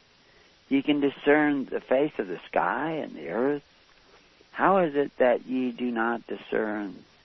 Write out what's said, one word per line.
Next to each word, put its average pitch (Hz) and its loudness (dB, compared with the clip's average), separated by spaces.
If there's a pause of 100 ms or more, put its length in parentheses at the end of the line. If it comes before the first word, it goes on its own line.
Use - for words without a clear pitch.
(680)
ye 135 2
can 147 0
discern 143 2
the - -6
face 143 0
of 107 -4
the 85 -8
sky 123 -2
and 50 -12
the 73 -12
earth. 131 -2 (880)
How 185 4
is 151 0
it 143 0
that 120 2
ye 127 -2
do 120 -4
not 113 -2
discern 107 -6 (220)